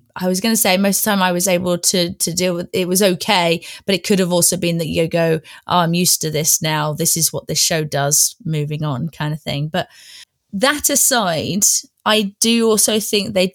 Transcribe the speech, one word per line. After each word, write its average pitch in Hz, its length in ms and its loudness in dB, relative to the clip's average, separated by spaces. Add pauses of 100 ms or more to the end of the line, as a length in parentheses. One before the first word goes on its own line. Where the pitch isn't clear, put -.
(160)
I 185 120 -4
was 185 140 0
gonna 226 140 0
say 190 220 2
most 196 220 2
of - 40 -4
the 220 80 2
time 196 100 2
I 185 100 2
was 175 160 0
able 180 300 0
to, 175 360 0
to 175 200 -4
deal 180 220 0
with, 175 180 -8
it 180 140 0
was 185 160 2
okay, 175 600 2 (220)
but 196 80 0
it 180 100 -2
could 208 140 2
have 180 160 0
also 175 240 2
been 170 220 -2
that 165 80 -4
you 165 200 0
go, 165 340 0 (260)
"Oh, 175 120 2
I'm 165 140 2
used 175 280 2
to 156 100 -6
this - 280 0
now. 156 340 -2
This 165 240 -2
is 160 140 0
what - 140 -8
this 156 140 -4
show 160 240 0
does, 143 600 0
moving 151 400 -4
on," 151 260 -2
kind 151 220 -6
of 156 100 -8
thing. 143 260 -4
But 156 200 -4 (640)
that 269 360 0
aside, 208 760 0 (380)
I 214 360 2
do 226 280 4
also 214 320 2
think 208 340 -2
they 185 220 2